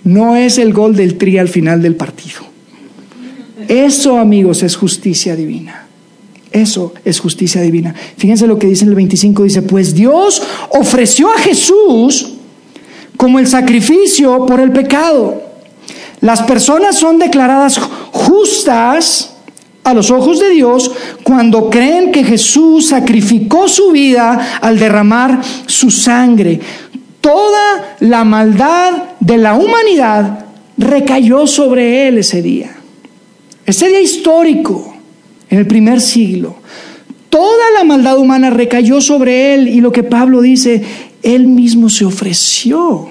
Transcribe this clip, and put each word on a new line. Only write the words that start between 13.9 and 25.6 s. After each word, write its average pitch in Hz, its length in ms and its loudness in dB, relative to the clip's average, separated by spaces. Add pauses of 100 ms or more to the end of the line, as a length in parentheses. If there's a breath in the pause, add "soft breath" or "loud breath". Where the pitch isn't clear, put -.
por 254 120 2
el 262 140 2
pecado. 269 680 0 (800 loud breath)
Las 220 220 0
personas 294 560 0
son 330 220 2
declaradas 269 580 0 (320 loud breath)
justas 302 1200 0 (500)
a 254 100 0
los 208 160 0
ojos 262 300 2
de 403 100 2
Dios 262 400 2 (320 loud breath)
cuando 226 480 2
creen 311 400 0
que 285 140 0
Jesús 311 640 2
sacrificó 233 800 0
su 392 240 0
vida 254 680 0
al 226 180 0
derramar 220 600 0 (260 loud breath)